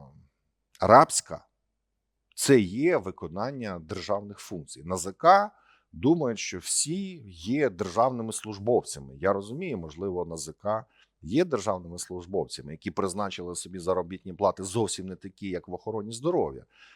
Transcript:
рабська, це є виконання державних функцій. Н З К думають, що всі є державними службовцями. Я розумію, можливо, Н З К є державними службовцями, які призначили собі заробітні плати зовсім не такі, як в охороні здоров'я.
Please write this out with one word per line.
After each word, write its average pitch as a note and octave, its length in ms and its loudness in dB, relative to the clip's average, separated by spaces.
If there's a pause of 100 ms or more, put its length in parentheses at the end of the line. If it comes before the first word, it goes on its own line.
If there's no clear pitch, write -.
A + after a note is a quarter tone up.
(800)
рабська, G#2 640 6 (880)
це C3+ 260 8
є B2+ 360 2
виконання G2 800 -6
державних G2+ 600 -4
функцій. - 420 -12
Н F2 160 -4
З F2+ 160 -4
К G3 380 6 (420)
думають, B2+ 460 2
що - 200 -8
всі F#3 580 -4 (140)
є A2 400 0
державними A2 640 0
службовцями. G2+ 840 -2
Я F2+ 160 2
розумію, A2+ 460 -6
можливо, F2 440 -6
Н E2 140 -8
З D#2 160 -10
К G#2+ 340 -4 (360)
є A#2+ 220 2
державними F#2 540 -4
службовцями, F2 720 -6
які E2+ 180 -8
призначили F#2 640 -4
собі F2+ 240 -10
заробітні F2+ 540 -4
плати F#2+ 320 0
зовсім F#2+ 420 -2
не F#2 100 -10
такі, G2 320 -12
як F2 200 -6
в F2+ 40 -12
охороні G#2+ 400 -8
здоров'я. A#2 520 -2 (320)